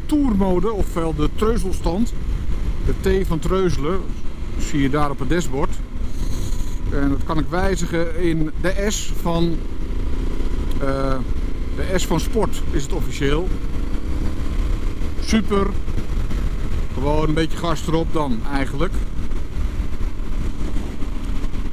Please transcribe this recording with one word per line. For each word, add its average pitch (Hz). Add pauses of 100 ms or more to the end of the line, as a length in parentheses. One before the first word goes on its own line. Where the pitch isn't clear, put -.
tourmode, 196
ofwel 165
de 151
treuzelstand. 208 (760)
De 190
T -
van 165
treuzelen, 175 (580)
zie -
je 131
daar 147
op 127
het 135
dashboard. 143 (1200)
En 139
dat 139
kan 160
ik 147
wijzigen 170
in 160 (100)
de 185
S - (100)
van, 170 (1200)
eh, 135 (640)
de 180
S -
van 160
sport -
is 151
het -
officieel. 143 (1800)
Super. 208 (1300)
Gewoon 151
een 151
beetje 160
gas 170
erop 165
dan 135 (120)
eigenlijk. 139 (2750)